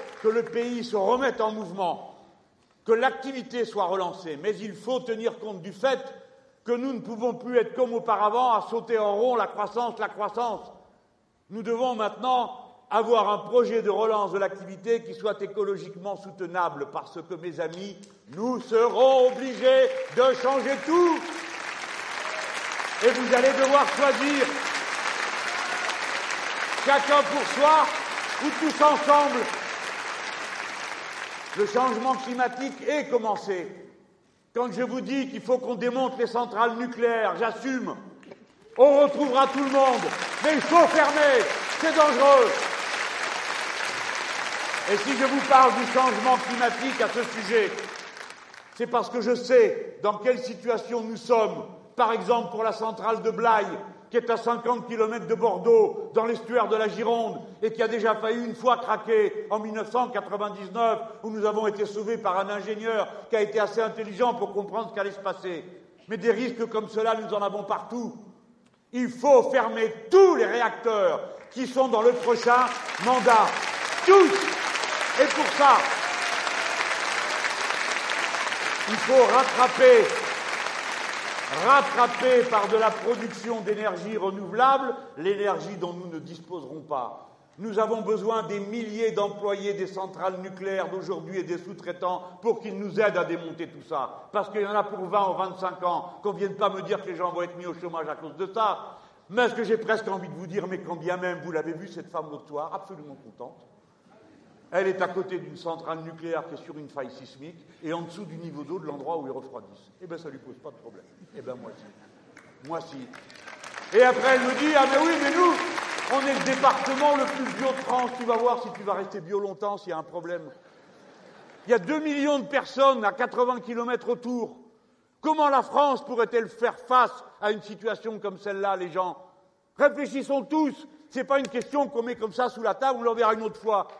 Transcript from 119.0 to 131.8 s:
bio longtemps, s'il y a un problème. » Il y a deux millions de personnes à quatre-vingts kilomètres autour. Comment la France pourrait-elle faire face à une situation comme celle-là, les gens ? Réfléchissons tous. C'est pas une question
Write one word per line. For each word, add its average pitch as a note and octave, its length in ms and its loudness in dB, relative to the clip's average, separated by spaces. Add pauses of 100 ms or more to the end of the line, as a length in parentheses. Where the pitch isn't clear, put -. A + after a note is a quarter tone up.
bio G3 180 -4
longtemps, G3+ 380 -4
s'il F3 140 -12
y - 20 -4
a D#3+ 40 -4
un D#3 60 -8
problème. » E3 460 -10 (1200)
Il G#3+ 40 -4
y - 20 8
a A#3 60 6
deux C4+ 200 -2
millions D4 400 0
de F#3+ 80 -6
personnes C4+ 580 2
à G3 60 2
quatre-vingts B3 500 -2
kilomètres A#3 480 -4
autour. A#3+ 480 -6 (640)
Comment D#4 260 2
la C4+ 140 4
France C#4 420 0
pourrait-elle A3+ 460 0
faire - 300 -4
face B3 440 2 (160)
à G#3 120 0
une G#3+ 100 -6
situation G#3+ 580 -8
comme F#3+ 200 -8
celle-là, G3 360 -4
les F3+ 160 -6
gens ? F3+ 260 -4 (600)
Réfléchissons C4+ 640 0
tous. D4+ 440 -2 (240)
C'est C4 120 -6
pas C#4 160 2
une B3+ 80 -2
question B3+ 400 -2